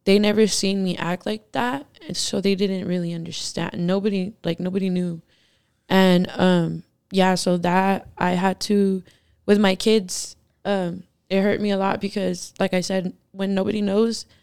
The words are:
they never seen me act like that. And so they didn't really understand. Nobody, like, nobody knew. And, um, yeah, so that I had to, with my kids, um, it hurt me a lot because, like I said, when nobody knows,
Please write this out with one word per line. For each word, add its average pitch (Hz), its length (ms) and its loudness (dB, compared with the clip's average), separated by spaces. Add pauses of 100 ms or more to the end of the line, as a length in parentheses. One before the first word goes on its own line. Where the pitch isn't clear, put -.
they 196 140 6
never 208 280 4
seen 196 360 0
me 180 120 -2
act 175 300 -4
like 214 280 -8
that. 262 340 -4 (200)
And 175 80 -8
so - 240 -4
they 196 160 0
didn't 190 320 -2
really 175 260 -4
understand. 170 720 -6
Nobody, 196 480 0 (120)
like, 170 140 -4
nobody 185 300 -2
knew. 180 320 -4 (680)
And, 185 460 4
um, 170 480 2 (280)
yeah, 185 240 4
so 180 220 0
that 185 500 0 (100)
I 180 140 0
had 185 300 0
to, 196 420 0 (420)
with 202 140 4
my 190 160 4
kids, 214 600 0 (280)
um, 185 400 -4 (260)
it 190 120 2
hurt 202 200 2
me 208 100 0
a 196 60 0
lot 196 240 0
because, 185 580 -4
like 196 140 -2
I 180 80 2
said, 185 320 -2 (180)
when 196 240 -4
nobody 208 260 0
knows, 214 440 0 (180)